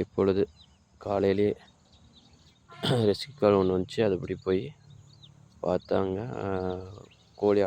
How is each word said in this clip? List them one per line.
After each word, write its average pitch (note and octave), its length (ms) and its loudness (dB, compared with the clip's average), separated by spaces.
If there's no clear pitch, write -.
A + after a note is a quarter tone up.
இப்பொழுது G2 420 0
காலையிலேயே G2+ 480 0
ரெஸ்க்யூ - 200 -6
கால் G2+ 160 6
ஒண்ணு F#2 180 2
வந்துச்சு, F#2+ 300 -4
அதுபடி F#2 300 -2
போய் F#2+ 140 2
பார்த்தாங்க. F#2+ 520 -2
ஆ, G2+ 80 -6
கோழி G2+ 240 4